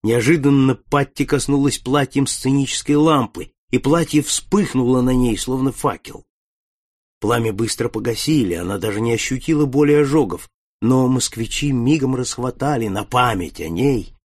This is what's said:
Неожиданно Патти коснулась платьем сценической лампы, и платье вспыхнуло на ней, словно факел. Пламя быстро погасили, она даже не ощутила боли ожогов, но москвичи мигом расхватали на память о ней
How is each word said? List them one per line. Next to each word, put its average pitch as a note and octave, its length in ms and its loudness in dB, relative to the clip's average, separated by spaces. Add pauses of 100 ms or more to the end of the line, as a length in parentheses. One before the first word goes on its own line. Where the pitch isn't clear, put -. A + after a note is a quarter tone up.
Неожиданно C3 720 4
Патти - 500 -2
коснулась C#3 520 0
платьем C#3 480 0
сценической C#3 680 -2
лампы, D3 560 0 (200)
и B2+ 80 0
платье D3+ 440 2
вспыхнуло C3 800 0
на B2+ 80 2
ней, B2 260 2
словно C3 360 -2
факел. - 520 -6 (960)
Пламя A2+ 320 0
быстро A2+ 360 -4
погасили, A2+ 640 0
она F2+ 240 -6
даже G#2 220 -4
не A#2 120 0
ощутила C#3+ 540 0
боли C#3+ 260 2
ожогов, C#3+ 560 2 (320)
но B2+ 280 4
москвичи B2+ 640 -2
мигом C3 420 0
расхватали B2+ 720 -4
на G2+ 180 -4
память A2 560 0
о D#2+ 80 -8
ней A#2+ 460 -2 (100)